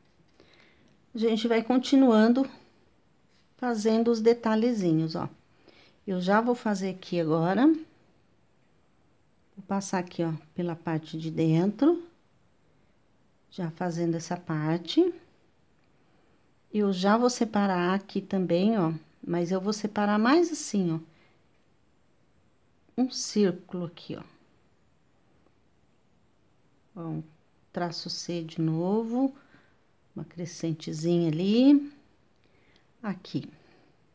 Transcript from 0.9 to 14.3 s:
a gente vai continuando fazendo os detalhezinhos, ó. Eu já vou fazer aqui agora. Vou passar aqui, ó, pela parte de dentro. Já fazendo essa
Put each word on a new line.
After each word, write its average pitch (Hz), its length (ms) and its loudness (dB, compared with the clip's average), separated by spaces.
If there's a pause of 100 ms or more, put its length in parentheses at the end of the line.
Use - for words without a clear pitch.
a 247 40 -12
gente 226 320 0
vai 226 120 4
continuando 247 880 4 (1080)
fazendo 226 520 2
os 226 120 2
detalhezinhos, 220 960 2
ó. 165 100 -4 (800)
Eu 185 140 -4
já 196 180 4
vou 240 160 0
fazer 196 360 -4
aqui 180 280 -6
agora. 170 480 2
Vou - 2000 -8
passar 196 320 -4
aqui, 175 240 -6
ó, 165 80 -2 (240)
pela 175 180 -4
parte 160 440 -6
de 160 120 -8
dentro. 175 720 2 (1500)
Já 170 200 -6
fazendo 170 440 -2
essa 170 220 -6